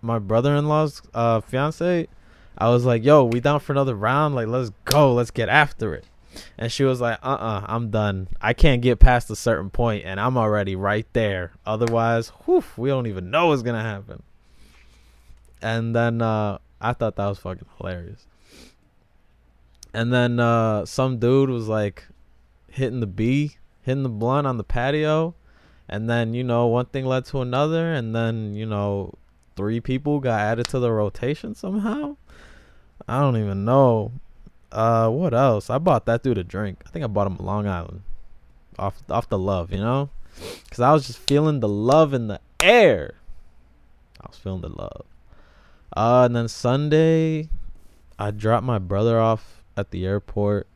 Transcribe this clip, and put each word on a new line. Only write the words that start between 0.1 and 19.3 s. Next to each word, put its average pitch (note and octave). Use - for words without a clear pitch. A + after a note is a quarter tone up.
brother-in-law's, C#3+
uh, A2+
fiance, D#3+
I A2+
was B2
like, A#2
"Yo, C#3+
we A#2+
down C#3+
for -
another C3+
round? C3+
Like, A#2
let's A#2+
go. C#3
Let's A#2+
get A2
after A#2
it." -
And A#2
she C#3
was C3
like, A#2
"Uh-uh, A2
I'm A#2
done. G2+
I G#2+
can't C3
get A#2+
past B2
a G#2
certain G2
point, A2+
and F#2+
I'm B2
already G#2
right G2+
there. G2
Otherwise, A2+
whew, F4+
we B2
don't C3
even F#2
know E3
what's C#3
gonna A#2
happen." G#2+
And A2+
then, A#2
uh, G#2+
I A2+
thought A2+
that G2+
was G2+
fucking F#2
hilarious. F2+